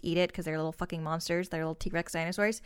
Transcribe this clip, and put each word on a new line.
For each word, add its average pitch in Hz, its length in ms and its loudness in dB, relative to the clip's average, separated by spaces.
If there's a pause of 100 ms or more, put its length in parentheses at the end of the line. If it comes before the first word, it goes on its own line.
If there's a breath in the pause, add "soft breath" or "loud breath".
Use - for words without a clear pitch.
eat 165 140 2
it 180 160 4
'cause 175 100 -4
they're 156 140 -2
little 156 140 0
fucking 165 300 -4
monsters. 170 460 0
They're 160 140 -2
little 160 120 0
T-Rex - 380 -2
dinosaurs, 180 540 2